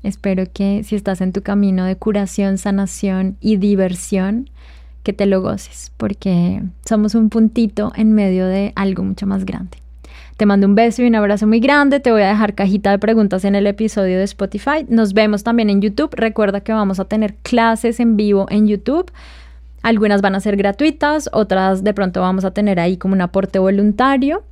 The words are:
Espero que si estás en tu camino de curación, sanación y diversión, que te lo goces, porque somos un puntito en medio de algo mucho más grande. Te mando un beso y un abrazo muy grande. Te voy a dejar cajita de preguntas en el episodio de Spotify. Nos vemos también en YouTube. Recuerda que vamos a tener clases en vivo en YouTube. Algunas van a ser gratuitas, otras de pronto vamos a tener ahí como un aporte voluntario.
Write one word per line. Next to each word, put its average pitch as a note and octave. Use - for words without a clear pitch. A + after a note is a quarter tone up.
Espero F#3+
que G3+
si -
estás G3
en F#3
tu G3
camino G3
de F#3
curación, G3
sanación F#3+
y G#3+
diversión, F#3+
que G#3
te G3+
lo F#3+
goces, -
porque F#3+
somos G#3+
un A3
puntito A3
en A3
medio F#3
de G3
algo F#3+
mucho F#3+
más G3
grande. F#3+
Te G#3+
mando G3
un G3+
beso A#3
y A#3+
un A#3
abrazo G#3
muy A3+
grande. C#4
Te C4+
voy A3
a F#3+
dejar G#3
cajita G3
de G3+
preguntas G3+
en G3+
el G3+
episodio G3+
de F#3+
Spotify. G#3
Nos A3
vemos G#3+
también A#3
en G3+
YouTube. G#3+
Recuerda G#3+
que A3
vamos G3
a F#3+
tener G#3+
clases A3+
en A3+
vivo G3+
en G#3+
YouTube. A#3
Algunas G#3
van G3
a G3
ser G3+
gratuitas, D4
otras F#3+
de G#3
pronto F#3+
vamos F#3
a F#3+
tener G3+
ahí F3+
como F#3+
un F#3+
aporte G3
voluntario. A#3+